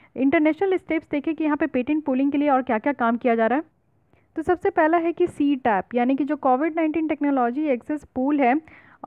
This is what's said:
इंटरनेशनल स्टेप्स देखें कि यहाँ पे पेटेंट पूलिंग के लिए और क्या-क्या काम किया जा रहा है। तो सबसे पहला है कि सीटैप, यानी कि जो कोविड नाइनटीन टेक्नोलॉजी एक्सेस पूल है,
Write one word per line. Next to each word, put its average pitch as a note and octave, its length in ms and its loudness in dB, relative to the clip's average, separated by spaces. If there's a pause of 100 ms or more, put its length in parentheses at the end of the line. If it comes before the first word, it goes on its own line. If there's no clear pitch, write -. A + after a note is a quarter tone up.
(160)
इंटरनेशनल D#4 600 2
स्टेप्स D#4+ 340 -4
देखें D4+ 240 -4
कि D#4+ 100 -4
यहाँ D4+ 120 0
पे D#4+ 100 -2
पेटेंट D4 380 -2
पूलिंग C4+ 280 0
के D4 60 -2
लिए D4 100 2
और C4 140 2
क्या-क्या B3+ 300 -2
काम A#3 240 0
किया A#3 180 0
जा A3+ 120 2
रहा A#3+ 120 0
है। E4+ 60 -4 (720)
तो D#4+ 60 -6
सबसे F4 280 0
पहला E4 260 2
है E4+ 160 0
कि F4 140 0
सीटैप, B3+ 580 0 (100)
यानी B3 220 2
कि D4 80 -2
जो C#4+ 120 -2
कोविड C#4+ 400 0
नाइनटीन D#4+ 320 -2
टेक्नोलॉजी C#4 560 0
एक्सेस D4 400 -4
पूल C#4 360 -2
है, C4+ 200 2 (460)